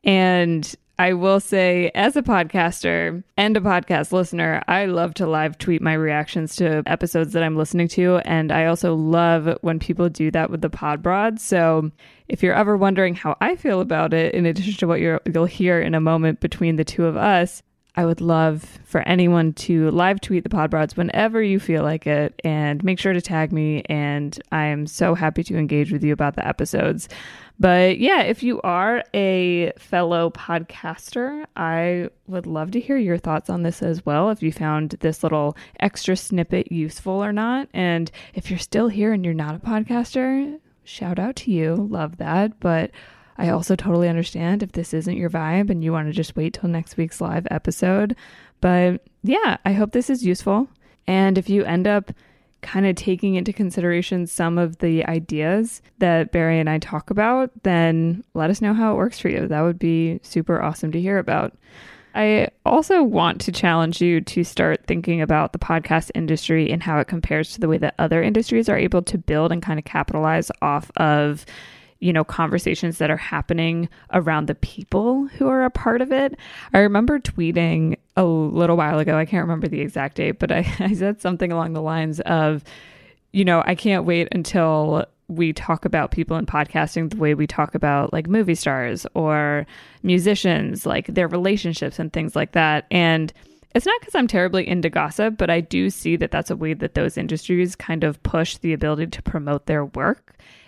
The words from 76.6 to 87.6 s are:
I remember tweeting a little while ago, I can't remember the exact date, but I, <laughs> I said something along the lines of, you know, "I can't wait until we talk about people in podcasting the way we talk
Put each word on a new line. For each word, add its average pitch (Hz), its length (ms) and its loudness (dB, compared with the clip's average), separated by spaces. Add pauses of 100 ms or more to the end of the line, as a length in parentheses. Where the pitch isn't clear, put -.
I 190 40 8
remember 208 400 4
tweeting 165 800 0 (200)
a 190 80 4
little 165 520 2
while 151 220 2
ago, 156 180 2
I 156 80 2
can't 170 180 0
remember 165 260 -2
the 147 120 -4
exact 143 360 -6
date, 151 220 -2
but - 140 -2
I, 175 200 0
<laughs> - 80 -4
I 196 120 0
said 202 280 -2
something 180 300 -2
along 170 220 -2
the 160 80 -4
lines 156 400 -2
of, 156 420 2 (680)
you 196 120 4
know, 170 200 4
"I 180 100 0
can't 190 300 2
wait 170 280 2
until 156 760 0 (220)
we 165 260 0
talk - 320 -4
about 156 240 -2
people 165 260 -2
in 160 80 -2
podcasting 156 640 -2
the 214 60 -6
way 151 180 2
we 147 120 0
talk - 280 -2